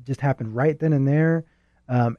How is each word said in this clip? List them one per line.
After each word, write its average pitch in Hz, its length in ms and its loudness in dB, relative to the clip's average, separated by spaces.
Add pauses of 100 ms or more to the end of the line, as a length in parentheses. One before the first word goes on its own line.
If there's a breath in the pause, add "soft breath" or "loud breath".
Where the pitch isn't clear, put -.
just 131 180 -6
happened 120 340 -4
right 147 240 0
then 160 140 0
and 139 140 2
there. 160 380 2 (420)
Um, 120 320 0